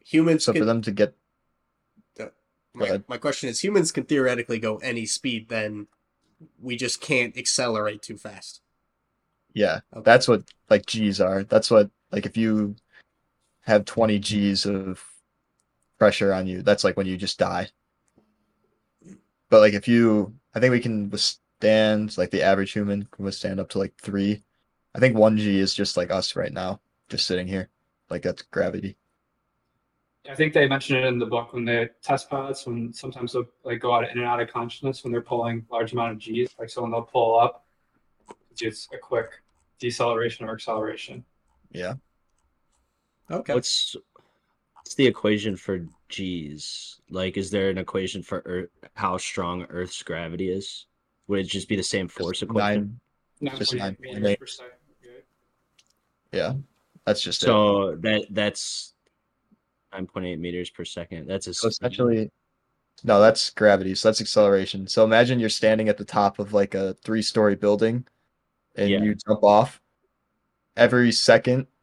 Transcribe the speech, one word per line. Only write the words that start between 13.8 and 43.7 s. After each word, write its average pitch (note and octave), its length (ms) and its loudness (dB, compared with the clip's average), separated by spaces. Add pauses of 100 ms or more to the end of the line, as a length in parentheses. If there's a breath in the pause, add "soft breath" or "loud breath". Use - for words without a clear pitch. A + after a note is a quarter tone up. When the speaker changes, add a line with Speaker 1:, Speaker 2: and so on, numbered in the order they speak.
Speaker 2:
twenty A2 340 0
G's G2+ 460 0
of F#2+ 360 -4 (960)
pressure G2+ 360 4
on F#2 120 -2
you, F#2 160 -6
that's, G2+ 220 2
like, F#2+ 140 2
when G2 100 -2
you F#2 100 -4
just F#2+ 220 -8
die. F2+ 300 -2 (1800)
But, A2 120 10
like, G#2+ 120 8
if G2+ 140 -2
you, A2+ 480 4 (180)
I A2+ 60 -4
think B2+ 120 6
we A#2+ 100 2
can G#2+ 280 -4
withstand, G#2+ 1080 0
like, F2+ 140 -2
the G2 120 0
average G2 300 2
human G2+ 380 -4
can - 120 -12
withstand F#2+ 380 -6
up F2+ 80 -10
to, G2 100 -4
like, G2 160 -4
three. G2+ 480 -2 (500)
I - 60 -10
think B2 180 6
one G#2+ 200 6
G G#2 220 0
is F#2+ 140 0
just, - 220 -4
like, F2+ 160 -2
us F#2 240 -4
right - 160 -4
now, F#2 300 -6 (260)
just - 180 -4
sitting F2+ 220 -4
here. F#2 220 -6 (400)
Like, F2 140 -8
that's F2+ 200 -4
gravity. F#2+ 540 -4 (1300)
Speaker 3:
I C#3 60 -14
think D#3 180 0
they D3 140 6
mentioned C3+ 320 -2
it B2+ 60 0
in B2 120 0
the A#2 80 -2
book A2+ 280 -6
when A#2+ 120 -6
they A#2 240 -2 (120)
test - 280 -4
pilots, C#3 360 -8
when A#2 280 -8
sometimes A#2+ 400 -12
they'll, A#2+ 140 -4 (160)
like, A#2 160 -8
go A#2+ 160 -2
out A2+ 140 2
in B2 80 -8
and A#2+ 100 -4
out A#2+ 140 -2
of A2+ 80 -4
consciousness B2+ 540 -8
when A#2+ 80 -6
they're A#2 100 -2
pulling A#2 500 -4
large A#2 220 -4
amount A#2+ 180 -2
of A2 60 -12
G's. A#2 320 -4 (100)
Like, A2+ 100 -10
so B2+ 120 -10
when A#2 100 -6
they'll A#2 120 -2
pull A#2 360 2
up, - 260 0 (840)
it's - 100 -16
just - 320 -10
a - 40 -14
quick - 440 -8 (380)
deceleration A#2 680 -4
or A2 60 -8
acceleration. A2 720 -8 (480)
Speaker 2:
Yeah. F2+ 220 -10 (1400)
Speaker 1:
Okay. D#3+ 240 -6
Speaker 4:
What's, - 420 0 (800)